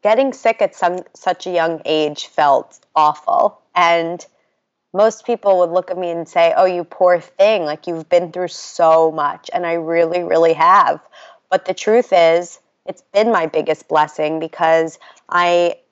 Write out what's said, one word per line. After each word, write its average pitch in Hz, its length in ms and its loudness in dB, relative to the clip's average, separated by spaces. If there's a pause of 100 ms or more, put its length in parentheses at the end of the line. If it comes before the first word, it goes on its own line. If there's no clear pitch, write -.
getting 247 280 0
sick 226 300 -2
at 196 120 -2
some, 180 260 -4 (160)
such - 320 -6
a 190 40 -8
young 165 320 -2
age 151 440 -4
felt 143 520 0 (160)
awful. - 640 0 (160)
And 170 500 0 (680)
most 214 320 0
people 202 340 0
would 175 120 0
look 180 200 -2
at 175 60 -6
me 180 140 -6
and 165 180 -8
say, 170 260 2
"Oh, 185 100 4
you 175 200 -2
poor 180 340 2
thing, 196 460 0
like, 151 220 -8
you've 165 200 -8
been 175 240 0
through 180 180 -6
so 160 600 0
much." 147 400 -6
And 180 140 -6
I 170 80 -4
really, 170 500 -2
really 165 300 2
have. 170 480 2 (500)
But 185 140 -2
the 185 80 -6
truth 214 400 0
is, 170 460 2 (260)
it's - 160 -16 (120)
been 220 200 2
my 165 140 -2
biggest 156 420 -4
blessing 156 500 -2
because 165 580 -2 (300)
I 175 520 0 (120)